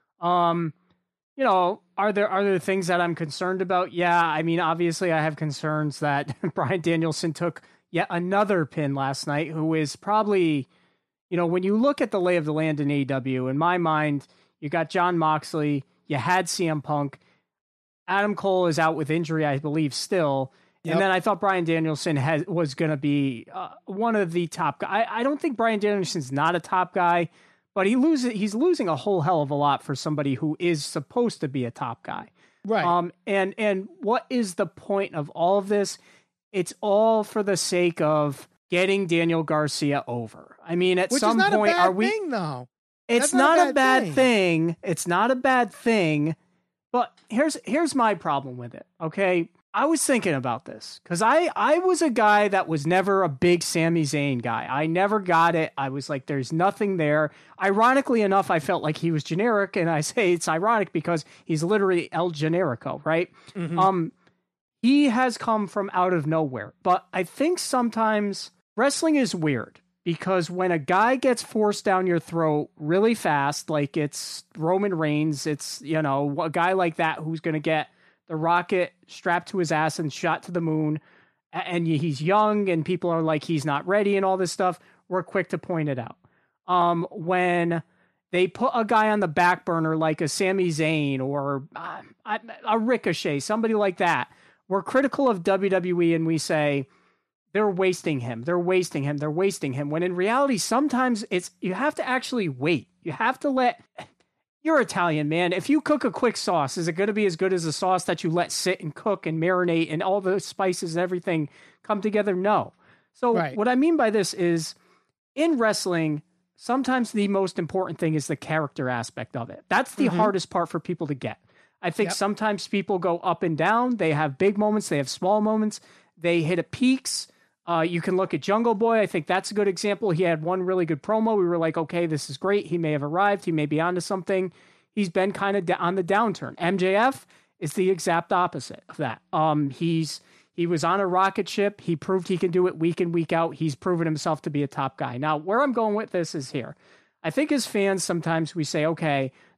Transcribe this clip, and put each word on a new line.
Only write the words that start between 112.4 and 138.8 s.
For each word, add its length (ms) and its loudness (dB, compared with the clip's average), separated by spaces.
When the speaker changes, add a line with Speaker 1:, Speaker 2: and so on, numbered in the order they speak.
Speaker 1:
So 220 0
Speaker 2:
Right. 220 0
Speaker 1:
what 100 0
I 80 2
mean 220 4
by 140 4
this 220 0
is, 440 -2
in 240 2
wrestling, 640 0
sometimes 540 -2
the 160 0
most 320 0
important 400 -4
thing 160 0
is 140 -2
the 80 -4
character 520 -4
aspect 480 -6
of 140 -8
it. 180 -18
That's 280 0
the 100 0
Speaker 2:
Mm-hmm. 100 0
Speaker 1:
hardest 320 0
part 200 -2
for 100 -6
people 300 -6
to 60 -4
get. 240 -8
I 80 0
think 200 0
Speaker 2:
Yep. 60 -4
Speaker 1:
sometimes 520 -2
people 320 0
go 180 0
up 240 -2
and 160 0
down. 380 2
They 160 2
have 260 0
big 180 2
moments. 320 0
They 100 0
have 120 -2
small 300 0
moments. 400 0
They 260 2
hit 180 0
at 100 -8
peaks. 560 0
Uh, 160 0
you 200 0
can 160 0
look 180 0
at 60 -2
Jungle 340 2
Boy. 260 4
I 60 2
think 220 -4
that's 240 0
a 20 -10
good 140 2
example. 420 -2
He 140 2
had 180 0
one 220 -2
really 200 0
good 160 -2
promo. 380 0
We 60 4
were 140 0
like, 180 0
"Okay, 300 -2
this 220 -4
is 80 -12
great. 300 0
He 120 -4
may 120 0
have 140 -2
arrived. 400 0
He 80 -2
may 140 0
be 140 0
onto 200 0
something." 520 -2
He's 160 -2
been 240 0
kinda 280 -2
da-, 180 -2
on 160 0
the 80 0
downturn. 560 0
M 180 0
J 200 2
F 280 2
is 140 -6
the 140 2
exact 440 0
opposite 560 -2